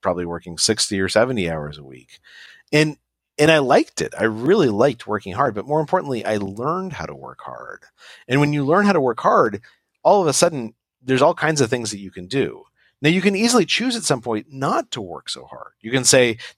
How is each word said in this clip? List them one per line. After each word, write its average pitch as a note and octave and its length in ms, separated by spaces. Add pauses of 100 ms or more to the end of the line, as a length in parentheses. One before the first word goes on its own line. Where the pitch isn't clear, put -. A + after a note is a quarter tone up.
probably F2+ 240
working E2+ 320
sixty - 420
or F#2 100
seventy A2 400
hours D2+ 280
a D2 60
week. C2 360 (520)
And, D3+ 260 (400)
and D3+ 140
I D#3+ 60
liked D3 440
it. - 160
I G2+ 60
really B2 460
liked A#2 380
working C#3+ 260
hard, A#2+ 220
but G#2 120
more D3+ 140
importantly, C#3+ 420
I G#2+ 140
learned C3+ 560
how E2 120
to C#2+ 100
work C2+ 260
hard. A#1+ 420 (440)
And C3 120
when D3 140
you C#3+ 100
learn F3 220
how G3+ 80
to D#3+ 80
work A#2+ 180
hard, C#3+ 420 (420)
all F#3+ 180
of E3 60
a C3+ 60
sudden, C#3+ 400 (280)
there's C3 200
all E3 140
kinds D3+ 240
of A#2 100
things A#2+ 220
that G2+ 80
you F#2+ 120
can F2+ 160
do. G2+ 360 (380)
Now, D3 80
you F3+ 120
can G3 140
easily A3+ 300
choose A#3+ 300
at A3+ 80
some B2+ 180
point A2 300
not C#3+ 400
to A#2+ 100
work E2+ 280
so C2 160
hard. - 360
You A2 100
can B2+ 140
say, A#2+ 320 (200)